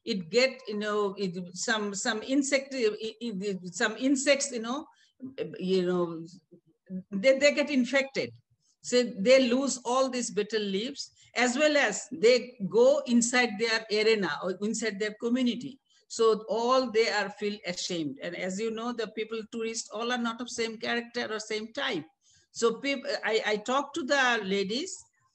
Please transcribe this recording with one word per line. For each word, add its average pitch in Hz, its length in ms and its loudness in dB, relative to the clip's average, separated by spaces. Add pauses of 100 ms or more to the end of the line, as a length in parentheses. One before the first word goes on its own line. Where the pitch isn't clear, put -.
it 175 260 -4
get, 247 380 2
you 214 100 -4
know, 208 400 0
it, 185 180 -4 (200)
some, 208 380 -2
some 214 280 -4
insect, 269 500 0
it, 220 480 -2
it, 190 540 -6
some 220 220 -2
insects, 269 560 2
you 226 100 -4
know, 269 240 -6 (720)
you 185 260 2
know, 170 400 0 (840)
they, 269 300 4
they 285 140 6
get 294 160 0
infected. 254 600 0 (520)
So 247 200 2
they 247 460 6
lose 254 360 0
all 262 240 2
these 247 220 -4
betel 208 300 -2
leaves, 208 500 -4 (240)
as 247 240 2
well 302 180 6
as 220 360 0
they 226 420 4 (160)
go 254 360 6
inside 240 520 4
their 226 340 0
arena 214 380 4 (140)
or 185 80 -2 (100)
inside 220 380 -2
their 214 200 -4
community. 240 580 -2 (280)
So 220 420 2
all 240 420 2
they 220 180 4
are 202 220 0
feel 208 360 -4
ashamed. 165 560 -4
And 175 140 -8
as 185 240 -4
you 226 100 -2
know, 226 220 -4
the 220 160 -6
people, 220 320 -8 (100)
tourists, 226 420 -6
all 233 200 -4
are 247 60 -2
not 240 220 -4
of 247 80 -10
same 226 300 -6
character 233 500 -4
or 214 120 -6
same 220 320 -6
type. 247 320 -4 (480)
So 226 220 2
peop-, 269 300 -4 (200)
I, 220 200 2
I 214 120 0
talk 269 380 -2
to 330 100 -4
the 254 400 2
ladies 202 520 -2 (380)